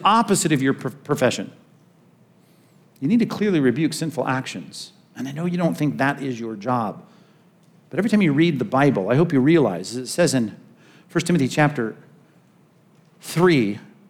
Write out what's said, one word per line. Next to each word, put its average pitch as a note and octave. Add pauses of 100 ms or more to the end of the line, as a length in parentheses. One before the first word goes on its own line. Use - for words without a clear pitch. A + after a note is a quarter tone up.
opposite G3
of C3+
your C3+
pro-, B2+
profession. - (1500)
You C3+
need A3+
to A3+
clearly G3
rebuke C3+
sinful D#3
actions. B2 (220)
And B2+
I C3+
know D#3
you F3
don't E3+
think C#3
that C3+
is B2+
your A2+
job, A2+ (840)
but C#3
every G#3
time G#3
you D#3
read D#3
the B2
Bible, A2+
I B2+
hope E3+
you C3
realize, B2
as A#2
it B2+
says D#3+
in A2+ (520)
First -
Timothy D3+
chapter C3 (1300)
three C#3 (280)